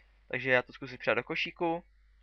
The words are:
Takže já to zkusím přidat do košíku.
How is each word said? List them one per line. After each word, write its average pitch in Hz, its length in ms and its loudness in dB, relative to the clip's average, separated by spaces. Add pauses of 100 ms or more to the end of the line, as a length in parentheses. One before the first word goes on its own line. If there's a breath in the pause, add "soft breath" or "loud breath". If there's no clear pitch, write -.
(300 loud breath)
Takže 127 200 -2
já 127 120 6
to - 100 -20
zkusím 127 260 -12
přidat 117 160 2
do 120 80 2
košíku. 170 600 -2 (380)